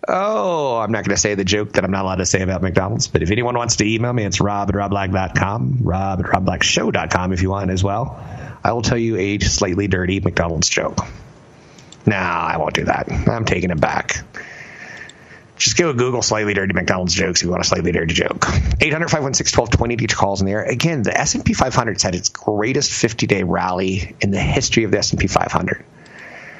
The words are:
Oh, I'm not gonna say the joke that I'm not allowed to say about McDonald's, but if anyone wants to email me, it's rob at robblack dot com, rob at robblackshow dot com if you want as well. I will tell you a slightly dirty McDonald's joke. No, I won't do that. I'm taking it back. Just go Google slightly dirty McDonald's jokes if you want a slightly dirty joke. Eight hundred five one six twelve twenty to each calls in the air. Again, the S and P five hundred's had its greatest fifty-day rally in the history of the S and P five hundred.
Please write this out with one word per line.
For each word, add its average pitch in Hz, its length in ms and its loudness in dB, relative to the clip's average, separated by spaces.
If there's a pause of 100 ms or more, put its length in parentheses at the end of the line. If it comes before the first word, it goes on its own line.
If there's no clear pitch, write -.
Oh, 185 680 0
I'm 107 140 -2
not 104 120 0
gonna 95 140 0
say 104 160 2
the 98 100 0
joke 104 300 0
that - 100 0
I'm 95 60 -2
not 98 160 0
allowed 92 100 -2
to 92 120 0
say 95 140 2
about 92 200 0
McDonald's, 95 460 0
but 80 160 0
if 82 80 0
anyone 120 260 0
wants 117 200 0
to 107 80 2
email 113 280 0
me, 120 100 0
it's 95 160 -2
rob 101 300 0
at 98 60 0
robblack 98 360 -2
dot 92 240 -2
com, 123 460 -2
rob 95 380 0
at 90 80 -2
robblackshow 92 680 0
dot 82 160 0
com 92 240 0
if 87 80 0
you 95 80 2
want 98 220 0
as 92 120 0
well. 101 380 -2 (420)
I - 100 2
will 117 100 -2
tell 120 140 2
you 113 180 0
a 101 240 0
slightly 95 480 0
dirty 92 320 2
McDonald's 87 500 0
joke. - 300 0 (1040)
No, 104 100 4
I 85 420 0
won't 78 180 -2
do 80 100 0
that. - 220 0 (200)
I'm 113 180 0
taking 90 260 0
it 80 100 0
back. - 420 0 (1300)
Just - 200 0
go 170 160 4
Google 123 280 2
slightly 107 320 0
dirty 95 200 2
McDonald's 92 400 0
jokes 85 280 0
if - 40 -2
you 87 40 0
want 87 140 0
a - 40 0
slightly 87 240 0
dirty 82 220 0
joke. - 320 0 (360)
Eight 151 120 2
hundred 160 160 -2
five 151 140 2
one 135 100 -2
six - 180 0
twelve 113 200 2
twenty 117 240 2
to 117 80 -2
each 110 120 -2
calls 98 240 0
in 98 60 2
the 95 60 0
air. 104 120 0
Again, 139 380 0
the - 160 2
S 151 160 0
and 240 100 -4
P 233 100 2
five 131 200 2
hundred's 113 300 0
had - 100 0
its - 160 -2
greatest 117 640 0
fifty-day - 500 0
rally 90 800 0
in 104 80 2
the 98 100 0
history 113 440 2
of 98 80 0
the 104 80 2
S - 120 0
and - 80 0
P - 60 0
five - 260 2
hundred. - 320 -2 (760)